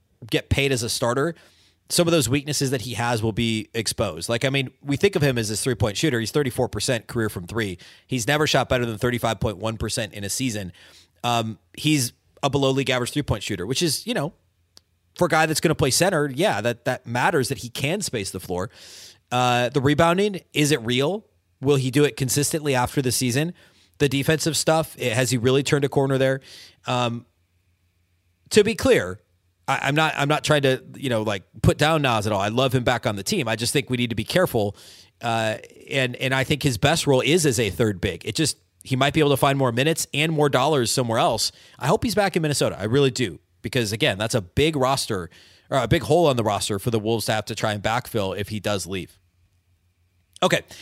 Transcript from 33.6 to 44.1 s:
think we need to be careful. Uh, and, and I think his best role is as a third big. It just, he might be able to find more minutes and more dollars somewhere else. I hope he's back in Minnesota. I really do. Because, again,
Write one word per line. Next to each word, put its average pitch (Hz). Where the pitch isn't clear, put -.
think 143
we 123
need 120
to 110
be 107
careful. 113
Uh, 113
and, 127
and 131
I 131
think 147
his 131
best -
role 131
is 151
as 127
a 110
third 101
big. 87
It -
just, 156
he -
might 139
be 156
able 143
to 139
find 139
more 131
minutes 143
and 151
more 147
dollars 135
somewhere 117
else. 135
I 123
hope 196
he's 214
back 196
in 170
Minnesota. 143
I 95
really 131
do. 101
Because, 113
again, 110